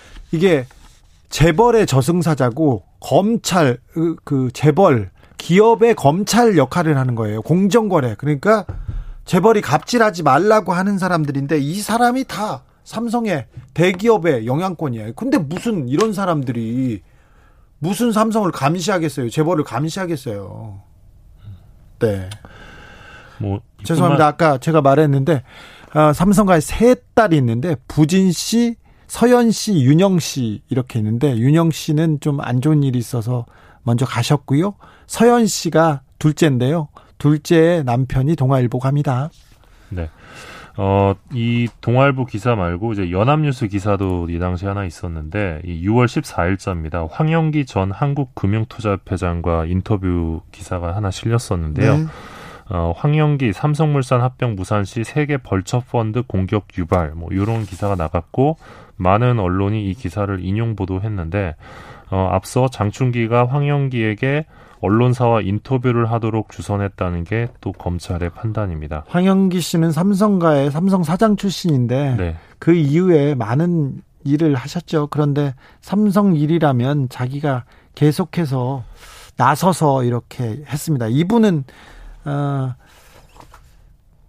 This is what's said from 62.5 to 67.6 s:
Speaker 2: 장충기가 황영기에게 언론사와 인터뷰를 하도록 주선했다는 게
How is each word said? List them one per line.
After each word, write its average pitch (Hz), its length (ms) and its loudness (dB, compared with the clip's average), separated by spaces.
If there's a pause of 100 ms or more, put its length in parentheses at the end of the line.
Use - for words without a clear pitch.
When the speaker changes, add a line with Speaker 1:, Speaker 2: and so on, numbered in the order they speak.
Speaker 2:
장충기가 120 800 0
황영기에게 139 1000 -2 (360)
언론사와 117 600 2
인터뷰를 117 720 0
하도록 110 380 -2
주선했다는 95 760 -4
게 113 240 -4 (140)